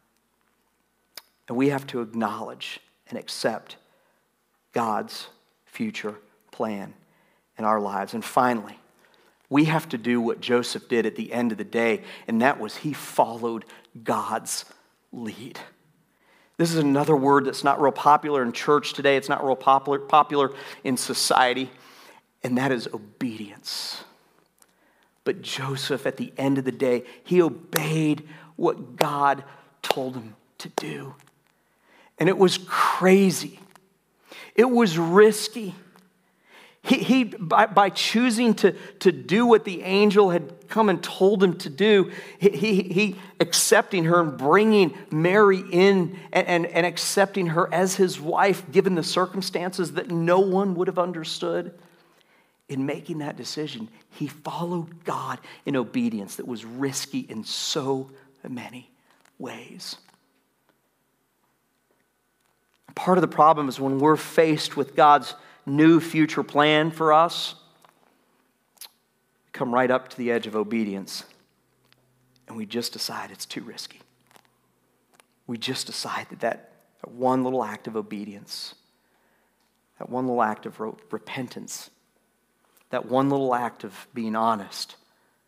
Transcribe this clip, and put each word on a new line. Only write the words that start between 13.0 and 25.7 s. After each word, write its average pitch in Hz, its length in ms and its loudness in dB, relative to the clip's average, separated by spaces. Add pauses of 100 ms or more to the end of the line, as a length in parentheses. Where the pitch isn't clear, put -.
God's 110 640 -6 (460)
lead. 113 480 -14 (1000)
This 170 140 0
is 165 60 0
another 147 380 4
word 139 300 4
that's 135 180 -6
not 139 180 2
real 139 100 4
popular 147 520 2
in 120 80 -2
church 147 420 0
today. 139 240 2
It's 131 120 -4
not 143 140 -2
real 135 120 2
popular, 135 420 2
popular 143 540 4 (320)
in 127 140 -2
society, - 720 2 (720)
and 123 140 -2
that 131 140 0
is 117 220 -2
obedience. 107 1120 -10 (1300)
But 135 140 -6
Joseph, 135 640 -6